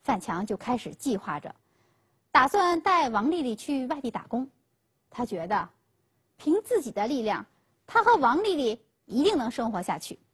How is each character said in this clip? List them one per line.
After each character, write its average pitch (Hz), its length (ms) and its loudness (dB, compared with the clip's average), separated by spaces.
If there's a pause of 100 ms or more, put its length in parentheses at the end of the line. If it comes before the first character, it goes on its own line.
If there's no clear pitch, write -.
范 226 160 0
强 180 260 -4
就 208 100 -4
开 247 220 -4
始 - 160 -10
计 226 240 -4
划 147 220 -8
着， - 140 -14 (760)
打 269 160 8
算 359 340 2
带 349 280 2
王 220 220 0
丽 349 100 -2
丽 240 140 -4
去 262 320 -4
外 294 120 -6
地 240 120 -6
打 - 160 -10
工。 262 200 -4 (600)
他 240 160 -6
觉 170 220 -8
得， 185 220 -2 (680)
凭 359 240 2
自 - 200 0
己 240 100 -8
的 202 160 -2
力 254 160 -2
量， 202 220 -2 (420)
他 453 160 4
和 466 140 8
王 269 260 4
丽 392 120 0
丽 233 240 -2 (260)
一 247 180 0
定 392 140 4
能 240 120 0
生 233 220 -4
活 180 100 -2
下 160 160 -4
去。 - 220 -12 (140)